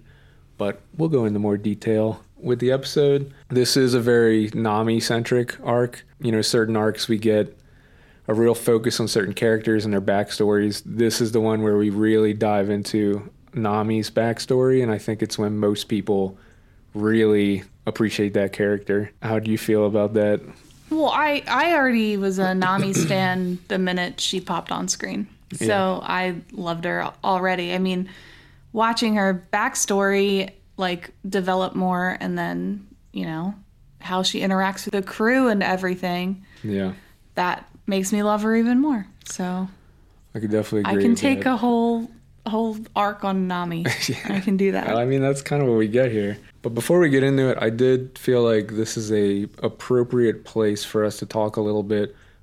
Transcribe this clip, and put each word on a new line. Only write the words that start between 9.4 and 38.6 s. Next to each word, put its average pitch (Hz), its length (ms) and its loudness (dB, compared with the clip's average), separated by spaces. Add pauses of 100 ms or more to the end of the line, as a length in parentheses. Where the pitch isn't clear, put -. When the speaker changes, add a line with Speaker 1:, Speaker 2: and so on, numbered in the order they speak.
Speaker 1:
and 107 80 -2
their 98 80 0
backstories. 104 840 0
This 110 340 0
is 113 120 0
the 113 100 2
one 110 220 0
where 104 140 2
we 104 120 2
really 107 460 2
dive 104 340 0
into 104 580 -2 (280)
Nami's 107 560 -2
backstory, 127 720 2
and 113 80 0
I 104 80 -2
think 110 240 -4
it's - 160 -6
when 107 180 -2
most 104 300 0
people 98 500 -2 (560)
really 104 720 2 (240)
appreciate 104 480 -2
that 98 180 0
character. 101 560 -2 (140)
How 110 160 0
do 110 100 -4
you 110 80 0
feel 107 300 2
about 104 260 0
that? 104 280 2 (500)
Speaker 2:
Well, 311 180 2
I, 294 380 0
I 311 260 2
already 233 440 2
was 190 200 -2
a 185 160 0
Nami 190 400 0
<clears throat> 175 120 0
stan 185 520 0 (100)
the 196 120 -2
minute 180 420 -2
she - 180 -4
popped 175 320 -6
on 175 180 -4
screen. 196 380 -6 (280)
So - 100 -6
Speaker 1:
Yeah. 190 380 0
Speaker 2:
I 180 320 -2 (160)
loved 170 340 -6
her 175 260 -4 (120)
already. 180 500 0
I 185 60 -2
mean, 185 300 -2 (640)
watching 226 420 0
her 190 360 0
backstory, 196 1000 0 (280)
like, 180 340 -4 (160)
develop 185 480 -2
more 180 460 0
and 180 160 -4
then, 180 500 -6 (240)
you 190 140 -6
know, 165 280 -6 (460)
how 185 240 -4
she - 180 -4
interacts 190 440 0
with 202 80 -6
the 202 80 0
crew 247 480 2
and 202 120 2
everything. 185 840 -2 (180)
Speaker 1:
Yeah. 98 300 -2 (420)
Speaker 2:
That 180 320 -4 (200)
makes 190 260 -2
me 208 100 0
love 208 200 0
her 220 120 2
even 240 240 2